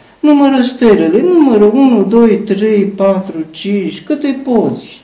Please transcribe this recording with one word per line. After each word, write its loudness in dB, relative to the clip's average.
Numără 2
stelele, 0
numără 2
unu, 2
doi, 2
trei, -2
patru, -4
cinci, -6
câte -4
poți, -4